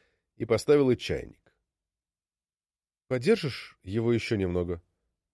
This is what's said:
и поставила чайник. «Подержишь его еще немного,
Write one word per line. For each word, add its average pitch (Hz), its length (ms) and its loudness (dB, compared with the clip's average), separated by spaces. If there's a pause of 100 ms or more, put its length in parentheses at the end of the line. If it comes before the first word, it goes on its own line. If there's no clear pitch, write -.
(360)
и - 100 -8
поставила 127 520 4
чайник. - 560 -10 (1500)
«Подержишь 131 760 -2
его 113 280 0
еще 117 240 0
немного, 90 460 -2 (520)